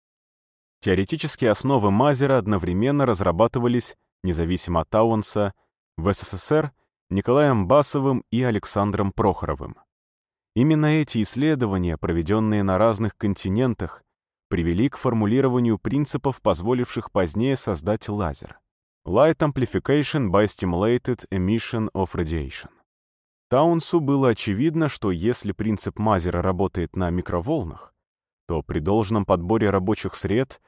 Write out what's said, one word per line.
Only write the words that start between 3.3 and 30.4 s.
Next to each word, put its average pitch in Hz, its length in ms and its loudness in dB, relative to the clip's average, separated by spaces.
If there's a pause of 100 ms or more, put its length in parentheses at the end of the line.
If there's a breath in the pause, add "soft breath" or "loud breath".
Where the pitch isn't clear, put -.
независимо 85 580 0
от - 80 -8
Таунса, 107 640 0 (440)
в 90 140 0
С - 60 -2
С - 180 -10
С - 160 -6
Р 151 200 2 (400)
Николаем 120 560 2
Басовым 139 640 2
и 117 100 0
Александром 101 720 -2
Прохоровым. 87 640 -2 (800)
Именно 151 280 4
эти 151 360 0
исследования, 104 760 0
проведенные 101 640 0
на 95 140 2
разных 107 400 0
континентах, 107 880 -2 (420)
привели 87 400 0
к - 80 -10
формулированию 120 800 0
принципов, 143 640 -4
позволивших 110 720 -2
позднее 104 460 0
создать 98 500 -4
лазер. 98 500 -6 (480)
Light 139 340 2
amplification 135 880 0
by 101 160 4
stimulated 104 840 -2
emission 107 640 -2
of 95 220 -4
radiation. 80 560 -6 (800)
Таунсу 165 500 2
было 135 300 2
очевидно, 143 580 0
что 104 240 -2
если 98 400 -2
принцип 104 480 -4
мазера 90 420 0
работает 92 540 -2
на 90 140 -2
микроволнах, 90 840 -4 (540)
то 80 160 -2
при - 160 -4
должном 101 460 0
подборе 101 440 2
рабочих 98 460 0
сред 104 520 -4